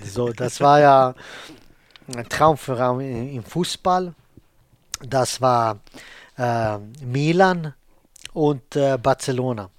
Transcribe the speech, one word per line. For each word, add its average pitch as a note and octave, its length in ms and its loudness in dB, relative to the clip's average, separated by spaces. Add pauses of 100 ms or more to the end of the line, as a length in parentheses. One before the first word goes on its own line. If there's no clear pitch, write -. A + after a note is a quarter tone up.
So, A#2 300 -4
das B2 280 -8
war C#3+ 180 6
ja C3+ 340 6 (1000)
ein A#2+ 160 -10
Traumverein B2+ 720 0
im, C3 380 -8
im A2 60 -10
Fußball. F3+ 720 -4 (880)
Das B2+ 380 -2
war, A#2 380 2 (600)
äh, A#2 400 -2 (240)
Milan D#3+ 720 0 (600)
und, D3 420 -2
äh, C#3 260 2
Barcelona. B2+ 760 -2